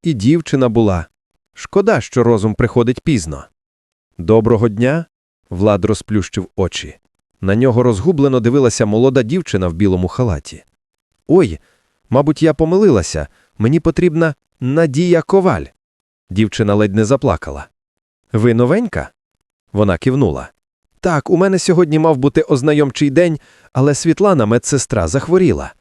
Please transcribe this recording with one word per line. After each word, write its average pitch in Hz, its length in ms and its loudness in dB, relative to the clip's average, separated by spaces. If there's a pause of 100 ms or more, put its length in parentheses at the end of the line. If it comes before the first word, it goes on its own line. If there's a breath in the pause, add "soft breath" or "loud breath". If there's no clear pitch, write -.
І 165 100 -2
дівчина 131 560 0
була. 104 360 0 (480)
Шкода, 196 480 0
що - 220 -2
розум 110 300 2
приходить 120 480 0
пізно. 80 440 -4 (720)
"Доброго 110 520 2
дня!" 127 360 -2 (440)
Влад 98 360 0
розплющив 101 720 -4
очі. 85 440 -6 (420)
На 98 140 0
нього 123 280 2
розгублено 131 560 2
дивилася 120 460 2
молода 123 380 2
дівчина 110 440 -4
в 85 60 -4
білому 92 340 0
халаті. 95 560 -6 (640)
"Ой, 135 320 2 (500)
мабуть, 143 340 0
я 156 100 2
помилилася. 156 760 0 (300)
Мені 131 220 0
потрібна 160 560 0 (240)
Надія 160 600 0
Коваль". 170 440 0 (640)
Дівчина 104 460 0
ледь 104 200 0
не 110 100 2
заплакала. 101 600 -4 (640)
"Ви 113 220 2
новенька?" 123 580 -2 (640)
Вона 98 240 0
кивнула. 113 520 -2 (520)
"Так, 165 280 -2
у 180 80 2
мене 190 220 2
сьогодні 160 400 2
мав 160 180 2
бути 139 240 0
ознайомчий 147 680 0
день, 160 300 0 (340 soft breath)
але 139 220 2
Світлана, 165 500 2
медсестра, 113 640 -2
захворіла. 135 720 0